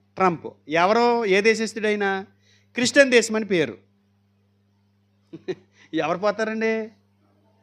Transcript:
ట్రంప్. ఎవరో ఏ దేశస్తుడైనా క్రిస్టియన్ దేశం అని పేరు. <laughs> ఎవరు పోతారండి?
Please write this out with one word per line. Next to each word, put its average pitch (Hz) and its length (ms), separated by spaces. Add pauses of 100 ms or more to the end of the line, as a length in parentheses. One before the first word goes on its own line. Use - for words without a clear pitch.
(160)
ట్రంప్. 175 320 (220)
ఎవరో 226 560
ఏ 196 160
దేశస్తుడైనా 208 840 (500)
క్రిస్టియన్ 254 360
దేశం 226 240
అని 220 100
పేరు. 156 320 (1600)
<laughs> - 200 (380)
ఎవరు 156 240
పోతారండి? 220 720 (720)